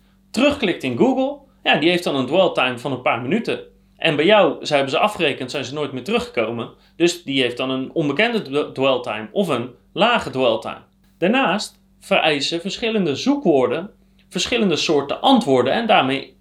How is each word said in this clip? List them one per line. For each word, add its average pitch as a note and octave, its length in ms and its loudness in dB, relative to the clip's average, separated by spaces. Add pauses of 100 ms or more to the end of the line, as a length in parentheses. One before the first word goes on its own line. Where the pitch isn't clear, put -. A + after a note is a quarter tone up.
(320)
terugklikt A3+ 520 0
in B2 140 -4
Google, C4 400 0 (260)
ja, B3 120 2
die D3 140 2
heeft B2 140 0
dan D#3+ 120 -2
een C3 100 0
dwell E3+ 280 2
time B2+ 260 -2
van D3 120 -6
een A#2+ 100 -6
paar B2+ 200 0
minuten. D3 500 -4 (300)
En D#3 140 0
bij D3+ 100 2
jou, G3 400 4
ze D3 80 -6
hebben C#3 180 2
ze D3 60 0
afgerekend, C#3+ 540 -2
zijn C#3 140 -4
ze B2 80 -12
nooit D3 180 -6
meer B2 120 -8
teruggekomen. A#2+ 680 -4 (260)
Dus E3+ 280 0
die C3+ 180 0
heeft B2 160 0
dan C3 120 -4
een C3 240 -4
onbekende E3+ 480 0
d-, C3+ 340 -4
dwell C3 260 2
time A2 300 -8
of G3 160 -2
een B2+ 220 -2 (240)
lage G#3 360 0
dwell B2 300 2
time. - 220 -10 (360)
Daarnaast G#3+ 600 0 (200)
vereisen D#3+ 600 0
verschillende G3+ 540 -2
zoekwoorden D#3+ 760 2 (380)
verschillende G3 460 0
soorten C#3+ 460 0
antwoorden C3+ 520 4
en A3+ 140 -2
daarmee C3+ 540 2